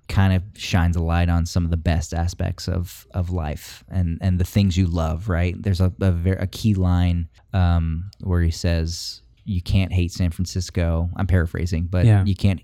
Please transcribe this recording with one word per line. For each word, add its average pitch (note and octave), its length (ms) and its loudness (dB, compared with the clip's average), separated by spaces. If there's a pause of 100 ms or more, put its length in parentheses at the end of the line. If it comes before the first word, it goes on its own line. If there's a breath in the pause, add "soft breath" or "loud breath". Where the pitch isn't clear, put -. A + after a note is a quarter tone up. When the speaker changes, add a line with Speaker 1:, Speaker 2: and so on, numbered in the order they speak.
Speaker 1:
kind G2 260 4
of F#2 80 2 (180)
shines E2+ 360 0
a E2+ 80 0
light E2+ 260 2
on E2+ 160 2
some F2 200 -2
of E2+ 60 -2
the E2+ 60 0
best D#2+ 360 -2
aspects F2+ 540 -4
of, F#2 440 -6
of F2 180 -4
life D#2 600 -6
and, F2 320 -2
and F2+ 180 2
the G2 60 0
things G2 320 2
you F#2+ 100 4
love, E2 420 -2
right? F2+ 320 0
There's E2+ 200 0
a, F#2 200 2
a G2 100 4
ver-, F2+ 280 0
a G2 80 -2
key - 260 0
line, F2+ 540 2 (260 soft breath)
um, E2+ 560 0 (120)
where F2 200 0
he E2+ 80 4
says, E2 720 -2 (240)
"You F#2 160 -2
can't F#2+ 300 0
hate F2 220 0
San F2 180 0
Francisco." E2+ 840 -2
I'm F#2+ 100 -2
paraphrasing, E2+ 600 0
but F2+ 180 2
Speaker 2:
Yeah. G2+ 200 6
Speaker 1:
"You G2+ 100 2
can't F#2+ 280 0